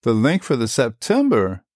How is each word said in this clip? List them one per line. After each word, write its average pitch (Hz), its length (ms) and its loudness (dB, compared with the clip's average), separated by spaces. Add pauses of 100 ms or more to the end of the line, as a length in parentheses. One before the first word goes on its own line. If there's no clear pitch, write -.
The 113 100 0
link 139 300 2
for 156 120 -2
the 113 140 -2
September 120 960 0 (100)